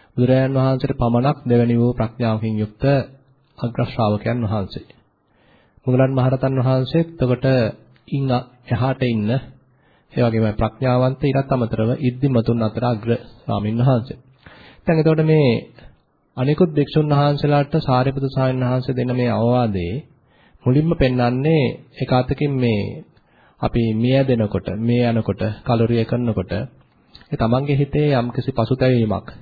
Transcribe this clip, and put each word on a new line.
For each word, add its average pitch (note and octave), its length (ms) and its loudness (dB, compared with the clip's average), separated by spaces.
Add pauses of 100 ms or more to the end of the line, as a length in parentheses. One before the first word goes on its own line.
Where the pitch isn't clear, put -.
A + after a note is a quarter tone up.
(180)
බුදුරජාණන් C3 400 2
වහන්සේට C3 380 0
පමණක් B2 480 0
දෙවැනි A#2+ 340 2
වූ A#2+ 160 2
ප්‍රඥාවකින් A2 640 -4
යුක්ත G#2 260 -6 (760)
අග්‍ර A#2 260 -6
ශ්‍රාවකයන් A2+ 580 -2
වහන්සේ. G2+ 460 -6 (920)
මුගලන් C3 340 2
මහරහතන් C3 440 0
වහන්සේත් C3 520 0
එතකොට B2+ 360 -2 (640)
ඉන් C#3 180 -4 (400)
එහාට B2+ 380 -2
ඉන්න, A2 260 0 (840)
ඒ B2+ 80 0
වගේම A2+ 320 2
ප්‍රඥාවන්ත, B2+ 680 0
ඊටත් C#3 300 0
අමතරව A2+ 380 0 (100)
ඉද්දිමතුන් B2 640 0
අතර A2 220 -4
අග්‍ර A2+ 240 -2 (260)
ස්වාමින් G#2+ 420 -4
වහන්සේ. B2 400 0 (640)
දැන් E3 180 0
එතකොට D#3 260 2
මේ D#3 260 4 (880)
අනිකුත් D3+ 340 2
භික්ෂුන් D3 380 0
වහන්සේලාට C#3+ 720 2
සාරිපුත්තු C3+ 500 0
ස්වාමීන් C3 340 0
වහන්සේ B2+ 320 -2
දෙන B2 160 -2
මේ B2 200 0
අවවාදයේ A2 720 0 (640)
මුලින්ම D3+ 260 4
පෙන්වන්නේ B2+ 720 2 (300)
එක - 180 -4
අතකින් C#3 420 0
මේ A#2 500 -2 (580)
අපි A#2 300 0
මිය B2 300 2
දෙනකොට, A2+ 520 0
මිය A#2+ 300 0
යනකොට, A2+ 380 -2 (180)
කලුරිය A2+ 440 0
කරනකොට A2+ 480 -2 (720)
ඒ D3 120 -8
තමන්ගේ C3+ 400 0
හිතේ D3 340 0
යම්කිසි B2 400 -2
පසුතැවීමක් A#2 760 0 (140)